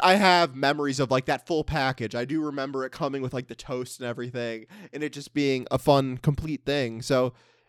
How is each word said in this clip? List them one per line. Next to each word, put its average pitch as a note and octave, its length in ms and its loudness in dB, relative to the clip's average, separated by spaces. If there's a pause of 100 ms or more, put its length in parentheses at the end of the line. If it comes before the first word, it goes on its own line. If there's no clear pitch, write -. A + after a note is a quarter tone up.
I F#3 120 8
have F3+ 400 6
memories C#3 440 0
of, C3 100 0
like, C3 160 2
that C#3 220 -2
full D#3 160 0
package. C3 500 -2
I A#2+ 120 -4
do D3+ 200 -2
remember C#3 400 -4
it C3 60 -10
coming C#3 320 -4
with, B2 100 -6
like, B2+ 140 -8
the A2+ 80 -14
toast B2+ 440 -10
and B2+ 80 -8
everything, A#2+ 600 -8 (240)
and C#3+ 100 -10
it D3 120 -4
just C#3+ 200 -14
being C3+ 380 0
a C3 80 2
fun, C3+ 400 4
complete D3+ 440 -2
thing. B2 380 -2
So, B2+ 320 2 (360)